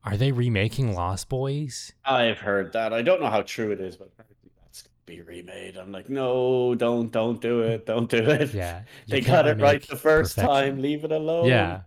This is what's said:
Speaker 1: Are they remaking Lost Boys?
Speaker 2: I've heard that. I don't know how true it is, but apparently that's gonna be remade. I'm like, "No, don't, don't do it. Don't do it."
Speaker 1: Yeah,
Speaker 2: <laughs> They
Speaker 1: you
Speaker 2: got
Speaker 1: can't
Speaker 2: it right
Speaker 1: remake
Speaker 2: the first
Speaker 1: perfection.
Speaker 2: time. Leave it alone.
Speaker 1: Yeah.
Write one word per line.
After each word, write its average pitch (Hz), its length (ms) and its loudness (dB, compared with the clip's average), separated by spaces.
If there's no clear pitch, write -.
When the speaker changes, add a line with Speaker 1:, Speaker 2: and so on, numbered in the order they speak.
Speaker 1:
Are 101 140 -2
they 135 140 2
remaking 117 600 0
Lost 90 360 -4
Boys? 139 640 -6
Speaker 2:
I've 123 340 2
heard 101 360 -2
that. 113 180 -2
I 113 80 0
don't 170 220 2
know 123 80 0
how 107 100 2
true 107 320 -4
it 95 80 -6
is, 95 160 -10
but 98 160 -20
apparently - 380 -20
that's - 200 -20
gonna - 100 -20
be 85 160 -18
remade. 90 540 -16
I'm 95 140 -16
like, 95 180 -14
"No, 127 680 2
don't, 120 340 0
don't 113 300 -2
do 117 220 0
it. 113 240 -2
Don't 117 220 0
do 120 100 2
it." 147 240 2
Speaker 1:
Yeah, 87 280 -6
Speaker 2:
<laughs> - 140 -20
They 139 100 0
Speaker 1:
you 127 60 0
Speaker 2:
got 147 220 6
Speaker 1:
can't 143 140 2
Speaker 2:
it - 20 2
right 143 100 6
Speaker 1:
remake 143 160 -2
Speaker 2:
the 143 80 -10
first 156 400 2
Speaker 1:
perfection. 139 400 2
Speaker 2:
time. - 60 -8
Leave 147 220 -2
it 156 80 -4
alone. 160 360 0
Speaker 1:
Yeah. 95 380 2